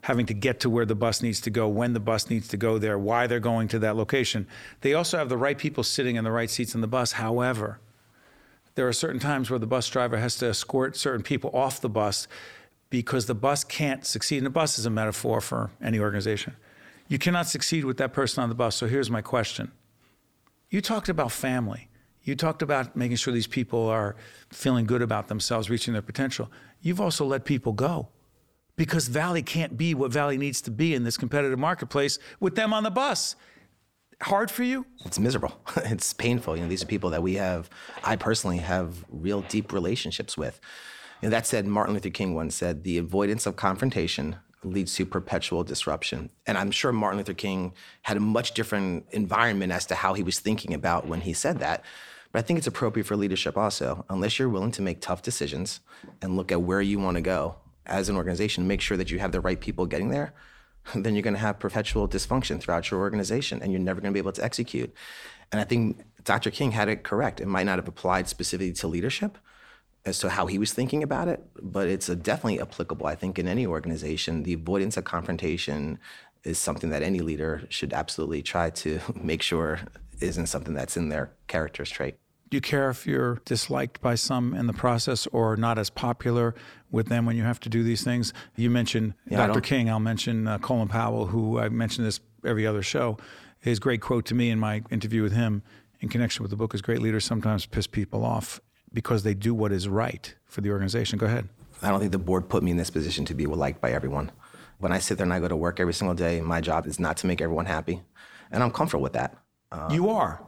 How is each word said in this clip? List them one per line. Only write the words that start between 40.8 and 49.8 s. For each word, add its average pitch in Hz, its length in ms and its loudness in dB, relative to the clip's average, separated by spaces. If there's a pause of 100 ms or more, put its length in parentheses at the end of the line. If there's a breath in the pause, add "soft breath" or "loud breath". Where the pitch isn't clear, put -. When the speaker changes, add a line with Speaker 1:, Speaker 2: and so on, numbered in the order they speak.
Speaker 2:
You 110 80 0
know, - 20 4
that 113 160 4
said, 104 200 2
Martin 101 260 2
Luther 92 180 -2
King 92 240 -2
once 80 200 -2
said, 85 300 -2
"The 87 140 0
avoidance 101 460 0
of 98 120 -4
confrontation 90 800 0 (260)
leads 95 320 -2
to 95 100 0
perpetual 87 580 -2
disruption." - 680 -4 (160)
And 107 100 2
I'm 98 140 0
sure 131 220 0
Martin 104 260 0
Luther 98 160 -4
King 92 400 -4 (280 loud breath)
had 107 140 0
a 101 40 2
much 110 340 2
different 98 560 -2
environment 101 640 2
as 90 140 0